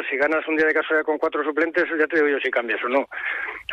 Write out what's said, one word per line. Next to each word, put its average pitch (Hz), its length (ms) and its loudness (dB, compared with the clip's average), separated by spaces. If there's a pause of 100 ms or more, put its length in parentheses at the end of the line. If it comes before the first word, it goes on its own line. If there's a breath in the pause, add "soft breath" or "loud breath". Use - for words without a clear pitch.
si 139 80 -2
ganas 147 300 0
un 160 120 -2
día 156 80 4
de 156 80 2
casualidad 156 300 2
con 151 140 0
cuatro 156 240 -2
suplentes, 156 440 0 (120)
ya 151 80 4
te 147 80 -6
digo 151 140 4
yo 139 100 2
si 131 140 -2
cambias 117 320 -2
o 123 40 -2
no. 127 200 0 (640 loud breath)